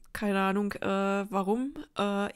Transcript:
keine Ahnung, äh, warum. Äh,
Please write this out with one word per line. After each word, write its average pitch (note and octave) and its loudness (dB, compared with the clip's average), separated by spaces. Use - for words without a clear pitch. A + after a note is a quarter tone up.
keine G3+ 0
Ahnung, G3 2
äh, G3 0
warum. A3 0
Äh, G3+ 0